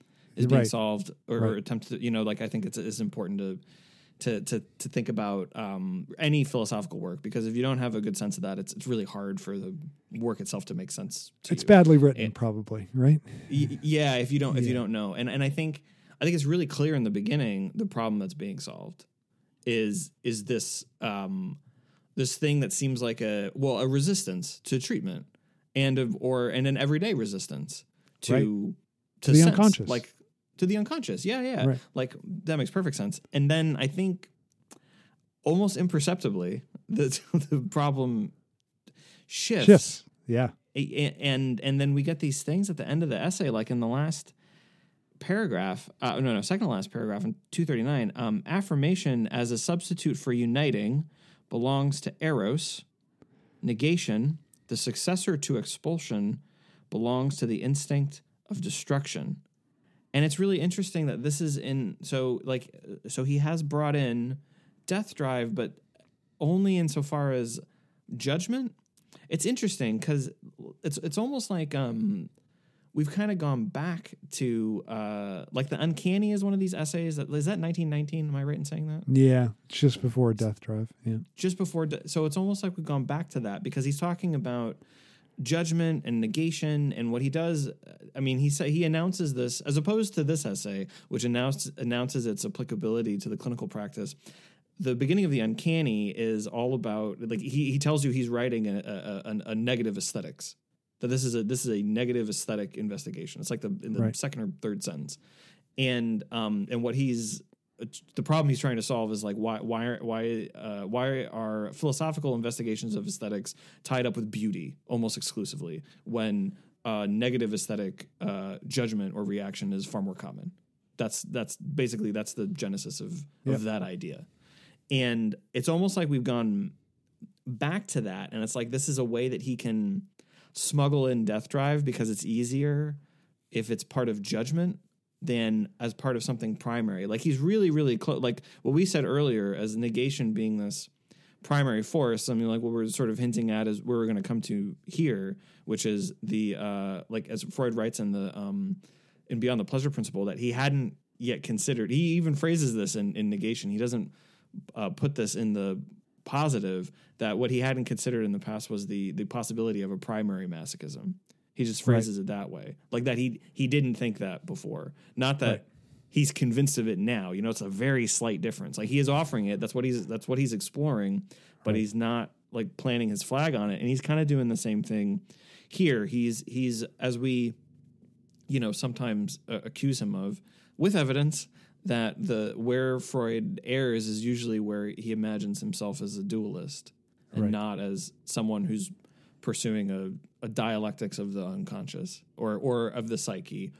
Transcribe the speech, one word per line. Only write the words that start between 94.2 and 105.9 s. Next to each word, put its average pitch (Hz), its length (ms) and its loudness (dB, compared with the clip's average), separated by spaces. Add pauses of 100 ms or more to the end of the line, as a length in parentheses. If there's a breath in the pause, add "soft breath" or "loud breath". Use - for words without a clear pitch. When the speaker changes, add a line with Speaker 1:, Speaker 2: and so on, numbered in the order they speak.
Speaker 1:
The 131 160 0
beginning 151 300 4
of 165 60 2
The 135 100 2
Uncanny 110 680 2
is 110 360 -2
all 123 280 -2
about, 107 520 -2
like, 110 140 -2
he, 139 320 0
he 135 60 0
tells 147 260 2
you 139 60 2
he's 123 180 0
writing 120 380 0
a, 101 580 -4
a, 110 60 -8
a, 107 220 -6
a - 20 -2
negative 113 420 0
aesthetics, - 600 -8 (440)
that 123 80 -2
this 131 160 2
is 120 100 0
a, 113 80 0
this 127 220 -2
is 110 160 0
a - 20 0
negative 117 460 0
aesthetic 104 480 -4
investigation. - 640 -8
It's - 100 -6
like 113 120 -4
the, 101 200 -2
in 110 120 -6
the 110 80 2
Speaker 2:
Right. 110 120 2
Speaker 1:
second 139 280 -6
or 101 80 -4 (100)
third 101 240 -4
sentence. 73 320 -8 (640 soft breath)
And, 120 520 0